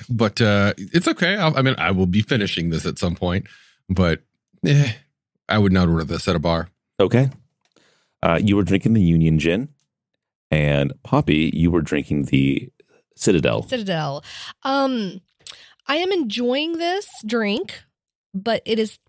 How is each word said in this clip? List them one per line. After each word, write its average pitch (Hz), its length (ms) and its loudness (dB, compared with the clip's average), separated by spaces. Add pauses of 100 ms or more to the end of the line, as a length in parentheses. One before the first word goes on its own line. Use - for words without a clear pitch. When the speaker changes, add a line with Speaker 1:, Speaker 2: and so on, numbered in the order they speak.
Speaker 1:
but, 113 320 0
uh, 101 360 4
it's 156 300 0
okay. 196 300 0
I'll, 160 200 0
I 135 60 0
mean, 131 160 0
I 85 140 0
will 92 140 2
be 95 160 2
finishing 92 480 -2
this 80 160 -2
at 76 120 -6
some 85 160 -2
point, 90 320 -2 (420)
but, 90 320 2 (460)
eh, 143 260 4 (560)
I 107 100 2
would 101 140 4
not 90 160 4
order 82 160 2
this 80 220 -6
at 92 80 0
a 78 60 0
bar. 82 300 -2 (280)
Speaker 2:
Okay. 117 320 4 (920)
Uh, 82 200 4
you 101 140 4
were 101 80 2
drinking 98 300 2
the 107 80 4
Union 80 360 4
Gin, 90 300 0 (840)
and 73 420 0 (100)
Poppy, 82 520 0
you 82 160 2
were 82 120 2
drinking 73 420 -4
the 67 460 0 (460)
Citadel. 67 520 2
Speaker 3:
Citadel. 160 560 -6 (380)
Um, 262 580 -4 (680)
I 285 100 -2
am 370 160 -2
enjoying 269 640 -2
this 359 280 -4 (200)
drink, 220 560 -4 (520)
but 202 300 -4
it 220 140 -2
is 214 200 -2 (100)